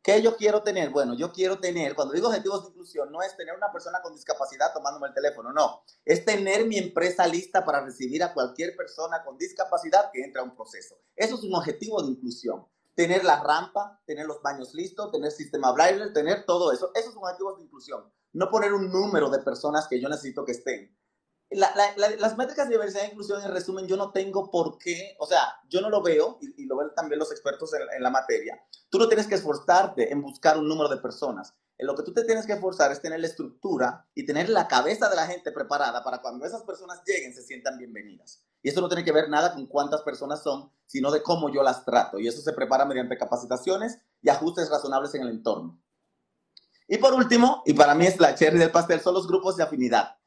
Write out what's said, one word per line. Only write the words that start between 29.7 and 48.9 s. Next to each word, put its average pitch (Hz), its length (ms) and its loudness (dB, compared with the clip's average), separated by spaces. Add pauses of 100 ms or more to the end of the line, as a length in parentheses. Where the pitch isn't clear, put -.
en 143 100 -2
buscar 156 360 2
un 151 100 0
número 156 200 0
de 135 100 -2
personas. 113 540 -8 (240)
En 131 120 -6
lo 143 80 -2
que 151 80 -6
tú - 100 -10
te 233 80 2
tienes 220 240 0
que 214 60 -2
esforzar 180 400 2
es - 80 -8
tener 160 180 -8
la 165 80 -4
estructura 135 880 -4
y 143 100 -8
tener 151 240 -2
la 202 200 2
cabeza 151 400 2
de 190 80 2
la 165 100 0
gente 180 240 -8
preparada 135 540 -4
para 127 180 -6
cuando 123 240 -10
esas 226 160 -10
personas 180 420 -16
lleguen 139 300 -2
se 127 80 -20
sientan 127 360 -8
bienvenidas. 104 680 -18 (180)
Y 131 60 -2
eso 147 120 0
no 180 80 0
tiene 175 140 -2
que 170 80 -2
ver 156 180 4
nada 156 240 2
con 139 140 -12
cuántas 143 360 -2
personas 139 420 -8
son, 143 260 -6 (160)
sino 135 240 -2
de 151 100 2
cómo 165 320 0
yo 135 120 2
las 131 200 0
trato. 117 360 2
Y 113 80 -2
eso 147 140 -8
se 156 100 -2
prepara 131 320 2
mediante 127 340 -4
capacitaciones 135 800 -2 (240)
y - 60 6
ajustes 156 400 2
razonables 139 460 -2
en 135 80 -6
el 123 80 -4
entorno. 110 520 -4 (1040)
Y 214 120 0
por 262 160 8
último, 240 520 6
y 147 60 4
para 143 240 8
mí 170 100 6
es 185 140 4
la 151 160 8
cherry 156 220 6
del 165 120 6
pastel, 165 300 4